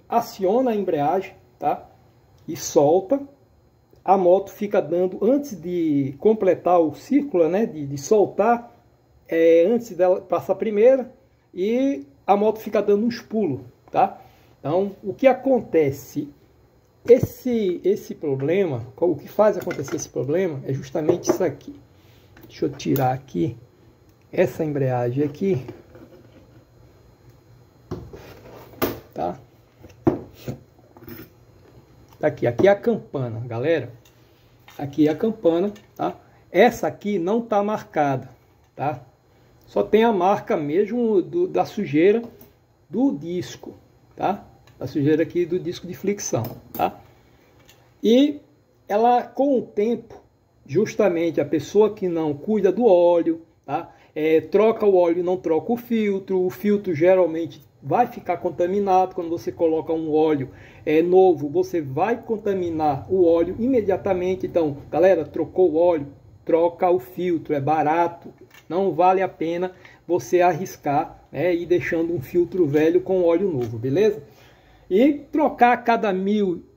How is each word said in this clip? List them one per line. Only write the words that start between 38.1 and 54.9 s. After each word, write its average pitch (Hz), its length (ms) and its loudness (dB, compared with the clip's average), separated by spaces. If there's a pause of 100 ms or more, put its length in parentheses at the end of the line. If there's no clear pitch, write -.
tá? 139 260 -6 (640)
Só - 160 -2
tem 214 220 2
a 233 80 4
marca 196 460 0
mesmo 202 640 0
do, 170 260 -2
da 170 160 -2
sujeira 190 580 0 (680)
do 254 240 0
disco, 165 640 -10 (380)
tá? 190 300 -6 (360)
A - 60 -10
sujeira 151 380 0
aqui 170 200 -2
do 175 160 -4
disco 170 280 -10
de 180 80 -12
fricção, 190 480 -4 (280)
tá? - 300 -6 (1000)
E 277 360 4 (480)
ela, 233 360 2
com 269 340 0
o 208 60 -2
tempo, - 580 -6 (460)
justamente 170 760 0
a 139 40 -2
pessoa 202 500 0
que 185 120 -4
não 160 280 -2
cuida 190 360 0
do 214 140 0
óleo, 175 560 4 (240)
tá? - 260 -8 (220)
É, 160 260 2
troca 208 460 2
o 202 100 6